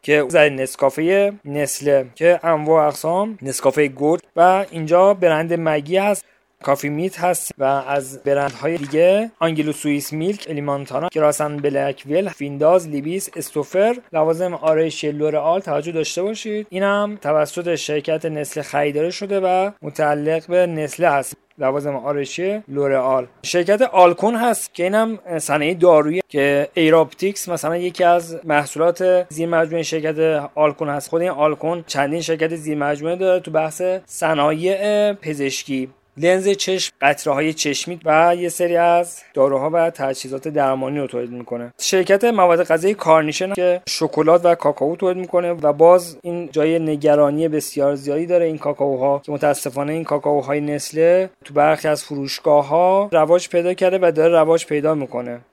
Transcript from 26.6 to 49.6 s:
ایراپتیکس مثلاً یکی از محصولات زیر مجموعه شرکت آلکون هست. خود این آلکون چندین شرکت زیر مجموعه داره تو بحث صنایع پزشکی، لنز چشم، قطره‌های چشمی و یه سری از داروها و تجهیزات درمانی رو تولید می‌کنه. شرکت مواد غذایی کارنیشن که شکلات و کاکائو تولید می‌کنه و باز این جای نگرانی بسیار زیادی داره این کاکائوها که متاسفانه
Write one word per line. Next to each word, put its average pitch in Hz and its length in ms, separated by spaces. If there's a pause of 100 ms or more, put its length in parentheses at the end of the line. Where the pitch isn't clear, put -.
ایراپتیکس 165 760
مثلاً 165 280
یکی 180 280
از 170 400
محصولات 170 840
زیر 165 200
مجموعه 165 340
شرکت 156 720
آلکون 151 340
هست. 143 220
خود 165 120
این 180 80
آلکون 156 560
چندین 143 340
شرکت 160 360
زیر 151 220
مجموعه 147 380
داره 185 240
تو 175 100
بحث 156 320 (240)
صنایع 180 1080
پزشکی، 139 760 (300)
لنز 185 300
چشم، 190 520
قطره‌های 147 520
چشمی 156 520
و 165 340
یه 175 100
سری 170 280
از 170 440 (140)
داروها 139 380
و 165 180
تجهیزات 135 580
درمانی 135 500
رو 139 80
تولید 120 240
می‌کنه. 120 500
شرکت 190 440
مواد 180 400
غذایی 165 300
کارنیشن 160 580
که 180 360
شکلات 165 560
و 170 100
کاکائو 151 420
تولید 185 200
می‌کنه 175 360
و 151 200
باز 170 500
این 175 300
جای 156 260
نگرانی 151 720
بسیار 143 460
زیادی 143 320
داره 175 200
این 156 120
کاکائوها 139 640
که 147 80
متاسفانه 143 600